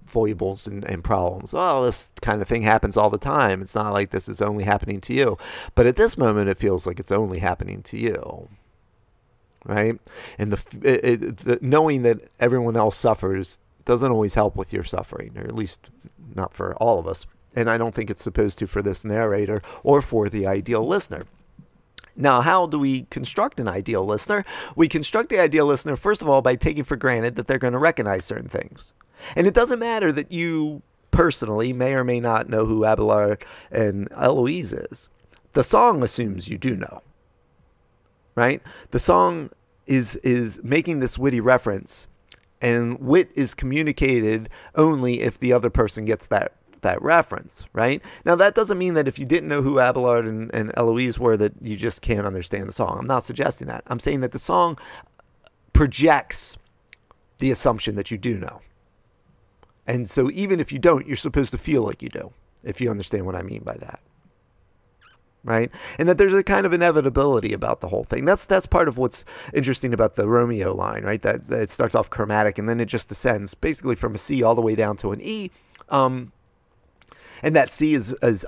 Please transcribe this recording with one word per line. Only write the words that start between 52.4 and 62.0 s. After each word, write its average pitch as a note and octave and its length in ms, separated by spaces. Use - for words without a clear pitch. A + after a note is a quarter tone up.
the G2+ 40
song. - 280
I'm B2 60
not B2+ 180
suggesting - 420
that. A#2 220
I'm A#2+ 100
saying C#3+ 220
that B2+ 100
the D3+ 80
song E3+ 400
projects C#3+ 840
the C3+ 100
assumption A2 460
that G2+ 160
you G#2+ 60
do G#2+ 200
know. - 220
And B2 200
so C3 260
even F#3+ 280
if C#3+ 100
you C3+ 80
don't, D3 280
you're C#3 100
supposed C#3 360
to - 40
feel C#3 260
like - 200